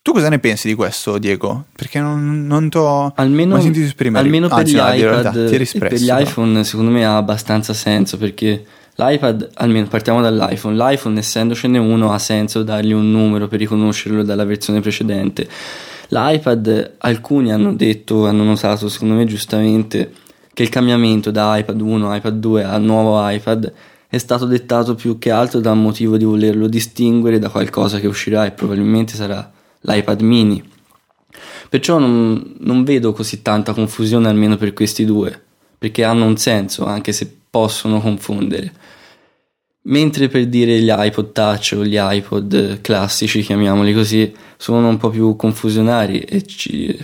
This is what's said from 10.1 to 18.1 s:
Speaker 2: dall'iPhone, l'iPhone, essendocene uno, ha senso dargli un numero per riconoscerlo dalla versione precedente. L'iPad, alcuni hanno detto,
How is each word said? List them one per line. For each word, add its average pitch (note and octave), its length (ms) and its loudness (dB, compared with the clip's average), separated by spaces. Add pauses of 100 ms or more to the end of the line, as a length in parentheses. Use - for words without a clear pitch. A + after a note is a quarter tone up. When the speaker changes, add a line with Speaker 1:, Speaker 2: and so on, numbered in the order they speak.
Speaker 2:
dall'iPhone, G#2+ 540 0
l'iPhone, A#2+ 420 0
essendocene A#2 580 -2
uno, A2 340 2
ha G#2 80 0
senso G#2+ 440 -2
dargli G#2+ 300 -2
un G#2+ 180 2
numero G#2+ 380 2
per G#2+ 100 -2
riconoscerlo G#2+ 640 -2
dalla G#2 240 -2
versione G#2 340 -2
precedente. G2+ 680 -4 (640)
L'iPad, A#2 880 0
alcuni A#2+ 540 0
hanno G#2+ 220 2
detto, A2 520 0